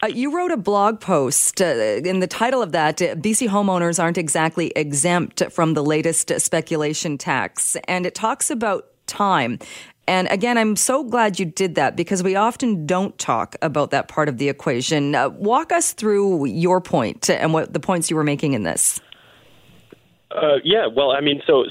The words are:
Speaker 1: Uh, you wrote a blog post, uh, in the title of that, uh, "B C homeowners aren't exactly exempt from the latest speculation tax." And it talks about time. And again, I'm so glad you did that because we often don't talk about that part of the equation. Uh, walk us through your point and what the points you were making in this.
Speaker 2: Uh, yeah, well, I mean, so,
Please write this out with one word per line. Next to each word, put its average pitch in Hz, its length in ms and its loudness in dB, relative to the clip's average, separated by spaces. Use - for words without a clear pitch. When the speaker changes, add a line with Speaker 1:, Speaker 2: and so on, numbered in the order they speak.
Speaker 1:
Uh, 220 60 2
you 262 260 -2
wrote 359 180 0
a 302 60 0
blog 208 440 2
post, 143 600 0
uh, 180 40 4
in 135 560 0
the 180 60 0
title 247 340 0
of 175 100 -2
that, 160 300 2
uh, 170 140 0
"B 214 180 0
C 214 160 0
homeowners 185 520 2
aren't 170 160 2
exactly 160 560 -2
exempt 156 760 0
from 160 220 2
the 151 100 0
latest 156 560 0
speculation 156 800 -2
tax." - 580 -4
And 180 160 -2
it - 100 -6
talks 226 340 -2
about 220 360 -2
time. 160 520 0
And 185 220 2
again, 233 280 0
I'm 214 180 2
so 269 280 0
glad 220 360 0
you 190 60 -2
did 165 300 -2
that 143 200 0
because 180 260 -2
we 190 140 0
often 214 500 0
don't 180 320 -2
talk - 440 -2
about 147 300 0
that 135 180 -2
part 151 180 0
of 123 120 -4
the 139 100 0
equation. 143 640 0
Uh, 131 140 2
walk 247 420 0
us 339 220 0
through 202 540 0
your 175 340 2
point - 480 -2
and 160 240 2
what 160 180 0
the - 80 -4
points 170 300 -2
you 160 80 -2
were 156 60 2
making 143 280 0
in 107 120 0
this. - 360 -2
Speaker 2:
Uh, 151 320 2
yeah, 185 240 2
well, 127 240 2
I 139 80 2
mean, 143 260 0
so, 135 260 4